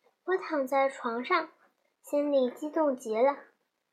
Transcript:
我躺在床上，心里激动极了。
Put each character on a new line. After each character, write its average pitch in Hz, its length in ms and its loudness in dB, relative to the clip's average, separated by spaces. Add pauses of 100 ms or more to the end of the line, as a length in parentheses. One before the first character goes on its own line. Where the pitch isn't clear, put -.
(260)
我 370 120 0
躺 311 300 -2
在 269 200 2
床 247 380 -4
上， 330 240 0 (540)
心 294 280 0
里 254 200 4
激 302 180 -10
动 302 260 2
极 220 220 -6
了。 277 200 2 (560)